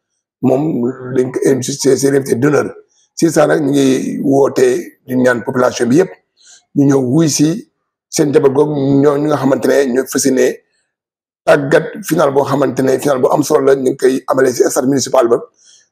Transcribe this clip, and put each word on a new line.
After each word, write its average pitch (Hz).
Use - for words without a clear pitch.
Moom, 131
dañ 127
ko -
invité, 131
c'est, 135
c'est 139
l'invité 135
d'honneur. 131
Si 165
ça 147
nag, 160
ñu 139
ngi 135
woote 127
di 127
ñaan 123
population 123
bi 123
yëpp, 185
ñu 143
ñëw 135
wuy 151
si 151
seen 151
njaboot 143
googu, 151
ñoo, 143
ñi 151
nga 151
xamante 131
ne 131
ñoo 131
fas -
yéene 131
tàggat 156
final 156
boo 139
xamante 135
ne 131
final 135
bu -
am 151
solo 135
la, 139
ñu 131
ngi -
koy 131
amale 131
si 120
stade 147
municipal 131
ba, 117